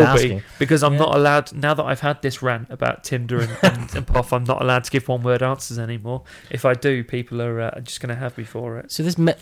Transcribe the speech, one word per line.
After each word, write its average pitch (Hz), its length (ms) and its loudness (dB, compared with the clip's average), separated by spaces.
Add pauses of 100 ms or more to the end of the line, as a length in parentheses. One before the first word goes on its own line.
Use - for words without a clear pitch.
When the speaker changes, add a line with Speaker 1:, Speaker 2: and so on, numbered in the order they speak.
(140)
Speaker 1:
he's 120 80 6
Speaker 2:
be, 120 120 0
Speaker 1:
asking. 98 80 -6 (160)
Speaker 2:
because 147 240 2
I'm 147 120 4
Speaker 1:
Yeah. 147 60 2
Speaker 2:
not 156 140 2
allowed, 143 400 4
now 147 200 0
that 151 100 -2
I've 131 160 -4
had 143 220 -2
this 131 200 -4
rant 117 280 -2
about 123 340 -2
Tinder 123 360 -2
and, 117 220 -2
and, 120 320 2
and 135 120 -6
Puff, 123 260 0
I'm 123 120 2
not 127 180 0
allowed 127 220 2
to - 60 -12
give 135 180 0
one 123 140 -2
word 123 200 2
answers 127 360 -4
anymore. 117 440 -8 (280)
If 120 140 -4
I 127 100 4
do, 127 300 0
people 120 380 -6
are, 117 180 -4
uh, 113 200 -6
just - 200 -12
gonna 123 160 -6
have 127 200 -8
me 113 80 -10
for 117 340 -10
it. - 120 -16
Speaker 1:
So - 120 -4
this 170 160 0
me-, 165 240 4